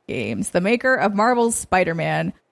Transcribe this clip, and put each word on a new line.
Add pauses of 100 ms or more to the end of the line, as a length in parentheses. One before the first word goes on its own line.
Games,
the
maker
of
Marvel's
Spider-Man. (200)